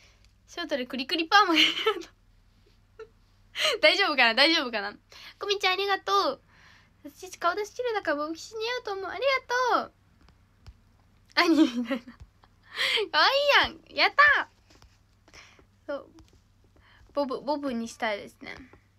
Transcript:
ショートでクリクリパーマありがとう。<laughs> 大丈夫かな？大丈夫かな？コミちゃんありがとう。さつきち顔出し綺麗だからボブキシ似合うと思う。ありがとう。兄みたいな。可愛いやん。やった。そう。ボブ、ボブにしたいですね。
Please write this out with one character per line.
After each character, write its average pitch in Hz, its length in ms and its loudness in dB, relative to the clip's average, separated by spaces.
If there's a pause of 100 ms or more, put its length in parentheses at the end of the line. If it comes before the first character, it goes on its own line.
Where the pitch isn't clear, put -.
(460)
シ - 140 -12
ョ 349 40 -6
ー 302 40 -10
ト 302 80 -2
で 247 100 -6
ク 254 100 -10
リ 262 100 -6
ク 339 100 -2
リ 330 100 -4
パ 403 100 4
ー 403 100 8
マ 349 60 2
あ 320 40 4
り 311 80 6
が 320 60 4 (380)
と - 40 -20 (920)
う。 - 760 -6
<laughs> - 20 4
大 330 140 6
丈 381 100 2
夫 302 100 -2
か 262 80 4
な？ 226 100 4
大 294 200 4
丈 302 120 0
夫 247 60 -8
か 214 80 -4
な？ 202 160 -8 (420)
コ 403 80 -8
ミ 403 120 -2
ち 403 80 -4
ゃ 370 40 2
ん - 40 0
あ - 20 -2
り 392 100 -2
が 392 140 -2
と 392 340 0
う。 - 80 -14 (600)
さ 294 80 -20
つ - 100 -20
き 370 100 -18
ち - 80 -18
顔 349 160 0
出 415 100 -6
し 415 100 -14
綺 - 80 -6
麗 480 100 -4
だ 403 100 -4
か 330 100 -4
ら 294 40 -2
ボ 294 120 -6
ブ 330 60 -10
キ 320 60 -14
シ - 140 -18
似 440 140 -8
合 494 100 -6
う 466 40 -10
と 427 100 -10
思 392 100 -8
う。 381 40 -10
あ 349 100 -10
り 381 40 -10 (540)
が 277 80 0
と 196 40 -10
う。 - 60 -20 (1400)
兄 294 440 4
み 240 80 -4
た 269 80 -4
い 247 120 -4
な。 - 120 -20 (920)
可 302 120 4
愛 494 480 4
い - 240 -20
や 294 80 4
ん。 - 20 6
や - 20 0
っ - 60 -4 (220)
た。 - 140 -4 (1400)
そ 294 80 -8
う。 - 160 -14 (1040)
ボ 285 120 0
ブ、 254 140 -6
ボ 269 160 -2
ブ 285 160 -4
に 226 160 -6
し - 80 -18
た 220 180 -4
い 202 40 -6
で 139 100 -16
す - 120 -20
ね。 - 160 -14 (420)